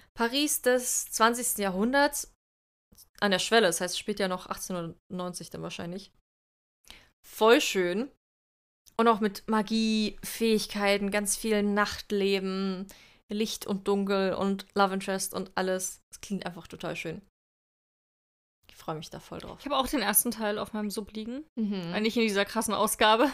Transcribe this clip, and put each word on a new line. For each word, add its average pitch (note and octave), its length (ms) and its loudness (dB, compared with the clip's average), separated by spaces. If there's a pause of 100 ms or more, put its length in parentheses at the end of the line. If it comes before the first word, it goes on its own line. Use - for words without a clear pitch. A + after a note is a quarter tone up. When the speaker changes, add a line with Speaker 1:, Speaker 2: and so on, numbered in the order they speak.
(160)
Speaker 1:
Paris C4+ 460 0
des B3 500 0
zwanzigsten A#3 520 2
Jahrhunderts. B3 720 2 (840)
An G3+ 120 2
der F#3 80 2
Schwelle, A3 280 6
das E3+ 140 0
heißt, F3+ 120 -2
es - 60 -4
spielt G#3 200 -6
ja G3 80 0
noch F#3 200 -4
achtzehnhundertneunzig F3+ 1000 -8
dann D#3+ 140 -12
wahrscheinlich. F3 480 -10 (1160)
Voll A#3 340 6
schön. F#3+ 500 -2 (880)
Und A3+ 80 6
auch A3 120 4
mit G#3 280 -2
Magie, A3 760 0
Fähigkeiten, G3+ 880 2
ganz G#3 260 0
viel G#3+ 260 0
Nachtleben, G3 1200 0 (440)
Licht G#3+ 360 -4
und G3 200 -4
Dunkel G3 460 2
und G3 320 -2 (100)
Love G3 200 4
Interest F#3+ 380 -4
und F#3+ 220 -6
alles. F#3 460 -4 (120)
Es - 80 -18
klingt F#3+ 240 -6
einfach E3+ 220 -12
total D#3+ 280 -8
schön. E3 260 -10 (1500)
Ich - 60 -20
freue - 200 -8
mich D#3 140 -12
da - 100 -14
voll - 200 -14
drauf. - 200 -12
Speaker 2:
Ich - 60 -16
habe C4+ 120 0
auch C4 100 0
den C#4 140 0
ersten G3+ 300 2
Teil G#3+ 260 -2
auf G#3+ 160 -6
meinem G#3+ 160 -2
Sub G3 220 -8
liegen. A3+ 320 -8 (160)
Speaker 1:
Mhm. G3 340 -2
Speaker 2:
Äh, G#3 80 0
nicht A3 160 2
in A#3 60 4
dieser G3+ 220 2
krassen A3 280 -2
Ausgabe. A3 600 4